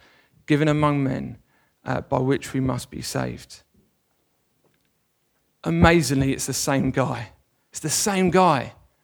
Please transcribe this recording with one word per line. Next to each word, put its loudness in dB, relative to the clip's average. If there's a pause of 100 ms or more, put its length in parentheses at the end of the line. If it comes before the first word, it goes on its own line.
(460)
given 2
among 2
men, -4 (460)
uh, -4
by -4
which -2
we -2
must -4
be -12
saved. -8 (2000)
Amazingly, 4
it's -6
the -6
same 0
guy. -4 (380)
It's -14
the -6
same 0
guy. 2 (300)